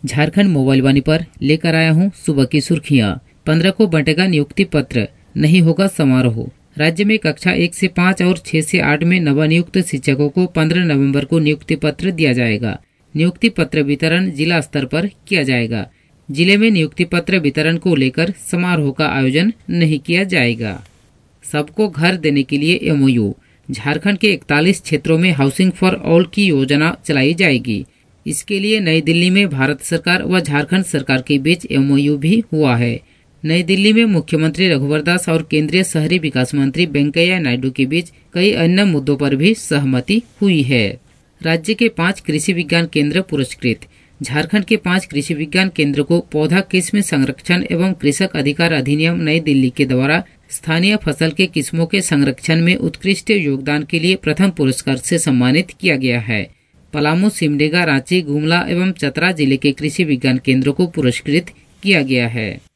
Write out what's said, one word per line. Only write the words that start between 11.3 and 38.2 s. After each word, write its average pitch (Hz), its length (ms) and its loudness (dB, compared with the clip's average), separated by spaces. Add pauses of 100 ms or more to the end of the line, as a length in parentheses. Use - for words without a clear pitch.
नियुक्ति 151 380 0
पत्र 160 340 -4
दिया 160 220 0
जाएगा। 113 500 -2 (340)
नियुक्ति 175 320 0
पत्र 156 340 -2
वितरण 160 480 0
जिला 160 300 -2
स्तर 139 240 -4
पर 165 220 -4
किया 190 360 -4
जाएगा। 120 480 -2 (400)
जिले 175 260 2
में 220 140 4
नियुक्ति 175 340 0
पत्र 175 340 0
वितरण 156 380 0
को 165 200 0
लेकर 139 340 0
समारोह 175 640 -2
का 151 140 -2
आयोजन 139 460 0 (180)
नहीं 160 280 2
किया 175 260 -2
जाएगा। 120 600 -2 (680)
सबको 156 360 -2
घर 170 280 0
देने 147 260 0
के 143 160 -2
लिए 160 240 0
एमओयू। 135 540 0 (340)
झारखंड 160 480 -2
के 208 140 2
इकतालीस 160 480 0
क्षेत्रों 160 380 0
में 175 180 2
Housing 139 360 2
for 185 200 0 (140)
All 170 180 4 (100)
की 202 120 2
योजना 143 580 2
चलाई 143 300 0
जाएगी। 131 520 0 (400)
इसके 196 320 -6
लिए 208 220 0
नई 160 200 2
दिल्ली 165 300 2
में 196 180 2
भारत 139 320 -2
सरकार 175 420 -2
व 185 180 0
झारखंड 151 440 -2
सरकार 135 380 -2
के 143 160 0
बीच 165 320 -2
एमओयू 143 460 2
भी 175 360 0
हुआ 143 240 2
है। 117 240 -2 (440)
नई 165 180 0
दिल्ली 196 300 2
में 226 120 4
मुख्यमंत्री 160 640 0
रघुवर 147 340 0
दास 175 260 -2
और 160 220 0
केंद्रीय 156 340 0
शहरी 165 340 -2
विकास 139 360 -2
मंत्री 143 320 0
वेंकैया 156 520 0
नायडू 131 320 -2
के 131 160 -2
बीच 165 260 -4 (220)